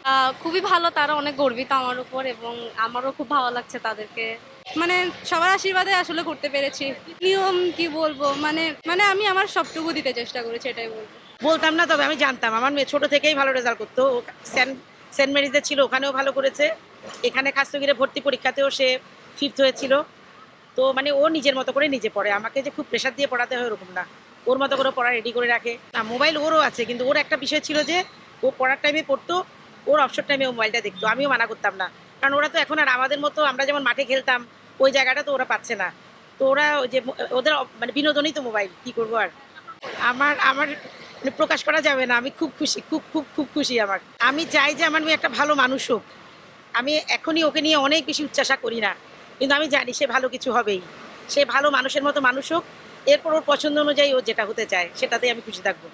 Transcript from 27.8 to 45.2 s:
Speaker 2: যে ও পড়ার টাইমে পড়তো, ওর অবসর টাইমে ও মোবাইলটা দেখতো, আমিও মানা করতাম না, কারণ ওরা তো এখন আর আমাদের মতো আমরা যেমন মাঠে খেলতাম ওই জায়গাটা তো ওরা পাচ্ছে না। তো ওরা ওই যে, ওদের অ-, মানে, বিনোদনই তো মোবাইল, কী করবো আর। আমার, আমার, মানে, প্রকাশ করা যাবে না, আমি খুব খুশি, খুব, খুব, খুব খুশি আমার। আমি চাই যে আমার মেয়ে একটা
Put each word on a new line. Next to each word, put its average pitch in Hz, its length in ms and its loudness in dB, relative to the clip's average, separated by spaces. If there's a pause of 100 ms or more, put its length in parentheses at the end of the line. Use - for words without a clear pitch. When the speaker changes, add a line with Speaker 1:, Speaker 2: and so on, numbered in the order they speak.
Speaker 2:
যে 349 220 0 (380)
ও 262 160 4
পড়ার 262 240 2
টাইমে 294 240 0
পড়তো, 349 380 -2 (420)
ওর 302 140 4
অবসর 277 220 0
টাইমে 269 240 0
ও 254 40 0
মোবাইলটা 226 300 0
দেখতো, 196 260 -6
আমিও 254 220 0
মানা 233 180 2
করতাম 208 300 -4
না, 185 140 -6 (300)
কারণ 269 140 2
ওরা 294 140 2
তো 320 100 0
এখন 302 200 0
আর 285 100 2
আমাদের 262 320 0
মতো 294 240 0
আমরা 262 220 0
যেমন 285 160 0
মাঠে 254 220 0
খেলতাম 254 420 0 (340)
ওই 269 100 8
জায়গাটা 262 320 2
তো 285 120 -2
ওরা 262 100 0
পাচ্ছে 226 320 -4
না। 185 160 -4 (460)
তো 269 80 2
ওরা 294 320 4
ওই 254 100 -2
যে, 254 120 0 (300)
ওদের 254 240 2
অ-, 269 100 -2 (160)
মানে, 240 120 -6
বিনোদনই 294 400 0
তো 294 100 -6
মোবাইল, 214 260 -2 (160)
কী 247 80 -12
করবো 226 240 -2
আর। 196 120 0 (720)
আমার, 269 380 2
আমার, 277 300 2
মানে, - 640 -10
প্রকাশ 311 340 0
করা 302 160 2
যাবে 262 260 2
না, 240 100 2
আমি 240 220 -2
খুব 311 200 -2
খুশি, - 220 -2 (100)
খুব, - 120 -2 (100)
খুব, 302 140 -4 (100)
খুব - 180 -4
খুশি 254 260 0
আমার। 196 180 0 (200)
আমি 277 260 2
চাই 294 300 2
যে 302 100 0
আমার 311 180 2
মেয়ে 311 120 2
একটা 311 140 -2